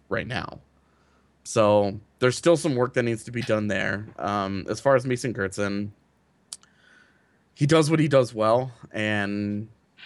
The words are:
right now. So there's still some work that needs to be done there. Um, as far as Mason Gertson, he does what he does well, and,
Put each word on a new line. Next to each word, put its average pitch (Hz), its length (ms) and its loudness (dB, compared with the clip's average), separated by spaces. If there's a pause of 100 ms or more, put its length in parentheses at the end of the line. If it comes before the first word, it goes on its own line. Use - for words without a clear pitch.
right - 180 -4
now. - 320 -8 (840)
So 104 560 2 (180)
there's 127 180 2
still 170 200 4
some 151 180 -2
work 123 200 -2
that 123 100 2
needs 117 200 -2
to 123 60 -14
be 120 120 -6
done 107 260 0
there. 101 400 -4 (100)
Um, 98 500 -4
as 107 120 -6
far 135 160 4
as 123 100 0
Mason 123 260 -4
Gertson, 101 600 -4 (1600)
he 151 100 -2
does 156 280 4
what 156 80 2
he 160 80 2
does 127 260 2
well, 117 380 2 (180)
and, 104 800 -4 (380)